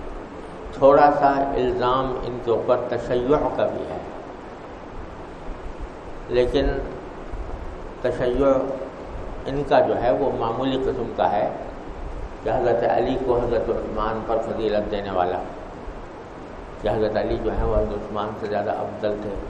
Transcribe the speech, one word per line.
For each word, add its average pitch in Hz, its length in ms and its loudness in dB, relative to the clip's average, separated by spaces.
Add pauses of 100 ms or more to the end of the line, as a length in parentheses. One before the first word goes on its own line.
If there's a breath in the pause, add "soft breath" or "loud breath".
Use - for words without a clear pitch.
(760)
تھوڑا - 340 10 (120)
سا - 120 8 (240)
الزام 127 500 2 (200)
ان 120 180 -4
کے 117 60 0
اوپر 113 260 4 (140)
تشیع 123 460 2 (200)
کا 110 160 4
بھی - 180 -6
ہے، - 80 -6 (2250)
لیکن 123 360 2 (1400)
تشیع 131 500 2 (920)
ان 135 220 -2
کا 139 100 8 (100)
جو 107 140 2
ہے 120 80 4 (100)
وہ 131 180 2
معمولی 127 480 0
قسم 113 300 -2
کا 98 160 4
ہے 104 160 2 (920)
کہ 107 80 -2
حضرت 120 400 2
علی 131 340 2
کو 127 140 2
حضرت 117 320 2
عثمان 107 460 -2 (100)
پر 113 100 2 (100)
فضیلت 104 440 0
دینے 101 260 -2
والا، 90 240 2 (1400)
کہ 104 80 -2
حضرت 107 280 0
علی 107 280 0
جو 107 140 2
ہے 110 60 2
وہ 113 120 2
حضرت 107 200 2
عثمان 104 320 -4 (120)
سے 110 60 -4
زیادہ 104 260 0 (120)
افضل 101 280 -2 (100)
تھے 104 120 -4 (160)